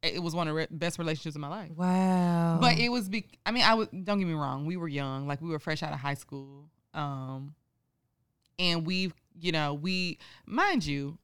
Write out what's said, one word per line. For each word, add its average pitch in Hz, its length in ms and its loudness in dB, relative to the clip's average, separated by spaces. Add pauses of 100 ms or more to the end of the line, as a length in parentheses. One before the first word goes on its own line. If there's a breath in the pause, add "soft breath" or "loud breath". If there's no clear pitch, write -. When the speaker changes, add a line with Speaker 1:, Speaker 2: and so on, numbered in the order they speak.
Speaker 1:
it - 180 -2
was 165 140 -2
one 170 120 0
of 151 60 -2
the 156 60 -2
re-, 160 100 -2
best 165 300 -4
relationships 160 360 -4
in 151 60 -8
my 143 60 -8
life. 175 240 -10
Speaker 2:
Wow. 175 880 4
Speaker 1:
But 240 160 6
it 240 120 4
was, 240 200 0
be-, 202 160 -4 (200)
I 202 60 0
mean, 240 120 2
I 220 100 8
was, 220 160 2
don't 190 300 -2
get 185 80 2
me 165 60 0
wrong. 143 320 -2
We 175 120 -2
were 165 120 -4
young. 139 360 -2
Like, 143 160 -4
we 170 80 -6
were 160 100 -2
fresh 156 220 -4
out 151 120 -4
of 147 60 -6
high 143 140 -2
school. 139 560 -12 (240)
Um, 139 640 -6 (1040)
and 170 260 2
we've, 185 280 -2 (260)
you 170 140 0
know, 151 200 2
we, 180 460 -2 (260 loud breath)
mind 311 400 2
you 143 380 -4